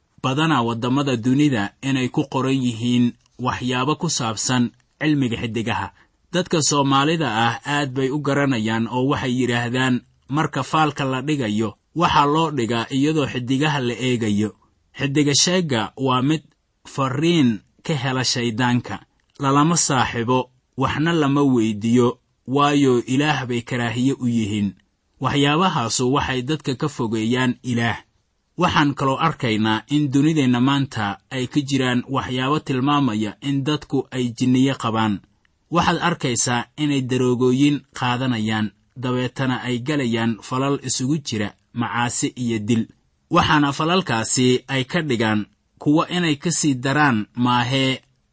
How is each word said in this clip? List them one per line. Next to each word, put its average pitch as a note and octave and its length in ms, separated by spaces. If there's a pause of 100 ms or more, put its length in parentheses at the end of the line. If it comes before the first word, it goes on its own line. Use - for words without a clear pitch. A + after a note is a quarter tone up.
(240)
badanaa C#3 420
waddamada B2 500
dunida B2+ 640
inay C3 280
ku D3+ 160
qoran C3+ 320
yihiin B2 560 (260)
waxyaabo B2+ 560
ku E3+ 140
saabsan A#2+ 600 (260)
cilmiga C#3 400
xiddigaha. G#2+ 500 (460)
Dadka F3 280
Soomaalida C#3+ 760
ah A#2 180 (100)
aad C#3+ 280
bay C3 160
u C#3 100
garanayaan B2+ 680
oo B2+ 240
waxay C3 260
yidhaahdaan, A#2+ 640 (280)
marka D3 340
faalka D3+ 420
la C3 160
dhigayo, A2+ 560 (180)
waxaa D#3+ 300
loo D#3 260
dhigaa A#2 380
iyadoo C#3 380
xiddigaha C3+ 520
la A#2+ 140
eegayo. A2+ 560 (480)
Xiddiga C#3+ 380
sheegga C#3+ 600
waa B2+ 240
mid D3 200 (460)
farriin C3+ 720 (240)
ka E3+ 100
hela B2+ 300
shayddaanka. A#2+ 720 (440)
Lalama C#3+ 380
saaxibo, B2 720 (280)
waxna C#3+ 360
lama C#3+ 300
weydiiyo, A#2+ 760 (280)
waayo C#3 580
Ilaah C3+ 400
bay A#2+ 160
karaahiye B2 520
u C3 140
yihiin. G#2+ 460 (480)
Waxyaabahaasu C#3+ 920
waxay C3 300
dadka C#3+ 320
ka D#3 140
fogeeyaan A#2+ 760
Ilaah. A#2 340 (600)
Waxaan D#3+ 380
kaloo C3+ 220
arkaynaa A2 720
in D3 240
dunideenna C#3 500
maanta C3 560 (140)
ay B2+ 160
ka D3+ 140
jiraan B2+ 480
waxyaabo C3 500
tilmaamaya B2+ 720 (100)
in C#3 220
dadku C#3+ 480
ay B2+ 140 (120)
jinniye B2+ 380
qabaan. A2 440 (520)
Waxaad E3+ 300
arkaysaa B2+ 640 (120)
inay D3 240
daroogooyin B2+ 800 (120)
qaadanayaan, A2+ 800 (300)
dabeetana B2+ 600
ay B2 160
galayaan A#2 600
falal C3+ 420
isugu C3+ 340
jira G#2+ 320 (240)
macaasi A#2+ 640
iyo A#2 240
dil. A2 240 (480)
Waxaana D3+ 420
falalkaasi C3 920
ay C3 160
ka F3 180
dhigaan A2+ 440 (360)
kuwa D3+ 280
inay E3+ 260
ka E3+ 160
sii D3+ 240
daraan C3+ 600
maahee B2 640 (320)